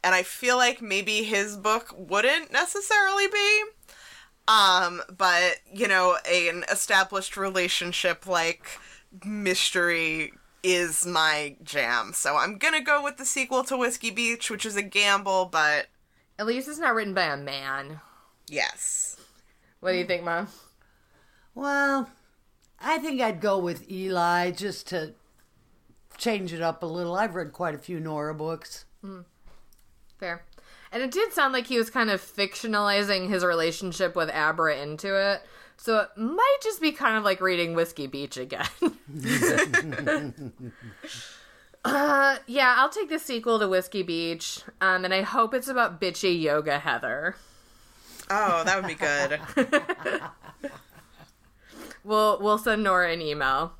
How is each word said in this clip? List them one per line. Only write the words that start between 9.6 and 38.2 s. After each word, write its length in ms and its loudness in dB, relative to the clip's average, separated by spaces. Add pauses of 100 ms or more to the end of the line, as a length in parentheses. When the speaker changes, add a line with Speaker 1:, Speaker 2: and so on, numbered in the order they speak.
Speaker 1:
is 420 2
my 580 0
jam. 500 0
So 240 0
I'm 200 0
gonna 240 0
go 220 2
with 140 -6
the 80 -10
sequel 400 0
to 120 -2
Whiskey 320 -2
Beach, 400 -4
which 160 -6
is 120 -6
a 60 -2
gamble, 600 2
but 420 2 (520)
Speaker 2:
At 80 -2
least 200 -4
it's 120 -12
not 160 2
written 180 -2
by 120 2
a 120 -2
man. 640 -8 (480)
Speaker 1:
Yes. 640 -4 (720)
Speaker 2:
What 80 0
do 60 0
you 80 -2
think, 180 -2
Mom? 240 -4 (1040)
Speaker 3:
Well, 560 0 (720)
I 200 -2
think 200 -4
I'd 220 0
go 160 2
with 340 -4
Eli 600 0
just 360 -8
to 260 -6 (1000)
change 380 -2
it 80 -6
up 220 -2
a 20 -6
little. 300 -4
I've 200 0
read 160 -6
quite 240 -4
a 40 -14
few 200 -10
Nora 340 -4
books. 520 -8 (180)
Speaker 2:
Mm. 220 -16 (920)
Fair. 280 -8 (440)
And 140 -4
it 80 -4
did 220 -2
sound 180 2
like 160 -2
he 100 0
was 120 2
kind 200 0
of 120 0
fictionalizing 1040 0
his 160 0
relationship 720 0
with 180 0
Abra 440 2
into 420 -2
it. 220 0 (340)
So 240 2
it 160 0
might 480 2
just 160 -4
be 140 2
kind 240 0
of 80 0
like 160 2
reading 320 0
Whiskey 340 -2
Beach 300 -8